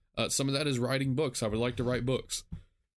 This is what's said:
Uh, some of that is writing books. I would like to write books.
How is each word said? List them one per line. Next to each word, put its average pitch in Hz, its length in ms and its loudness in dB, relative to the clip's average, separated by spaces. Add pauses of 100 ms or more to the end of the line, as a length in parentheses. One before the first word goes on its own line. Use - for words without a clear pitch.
(180)
Uh, 113 100 0
some 135 200 0
of 139 60 0
that 147 140 0
is 127 120 2
writing 135 340 2
books. 135 280 0
I 113 60 2
would 110 120 0
like 120 180 0
to 127 60 0
write 123 220 0
books. - 380 -2 (540)